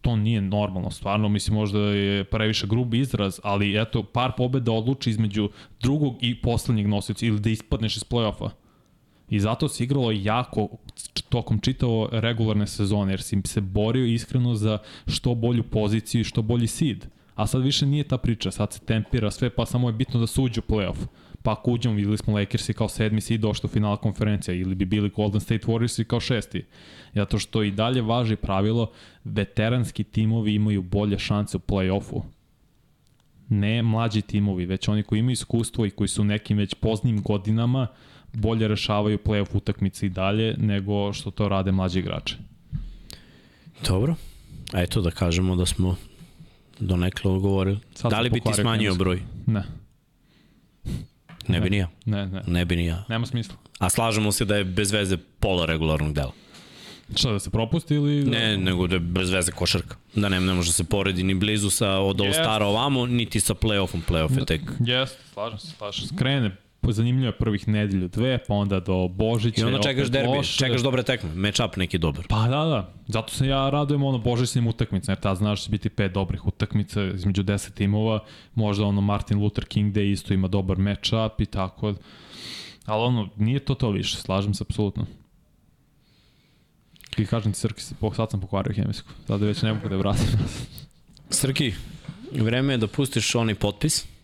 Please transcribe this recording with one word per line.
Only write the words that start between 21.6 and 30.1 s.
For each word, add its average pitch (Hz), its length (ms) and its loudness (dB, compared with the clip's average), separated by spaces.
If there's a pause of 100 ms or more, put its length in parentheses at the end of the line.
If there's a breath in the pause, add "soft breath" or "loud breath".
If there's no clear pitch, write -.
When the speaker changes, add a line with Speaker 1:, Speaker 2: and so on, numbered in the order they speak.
Speaker 1:
uđemo, 120 240 2
videli 104 240 2
smo - 160 0
Lakersi 104 400 0
kao 110 140 0
sedmi 110 320 0
seed 113 200 -2
došli 107 260 -2
u - 40 -2
final 104 260 0
konferencija 104 580 -2
ili 92 200 -2
bi 98 100 0
bili 104 240 2
Golden 104 320 0
State 110 260 -2
Warriorsi 117 380 0
kao 120 160 0
šesti. 104 440 -2 (500 loud breath)
Zato 104 240 0
što 110 240 -2
i 104 80 2
dalje 117 320 0
važi 113 340 2
pravilo, 107 540 0 (340 loud breath)
veteranski 110 800 -2
timovi 110 500 0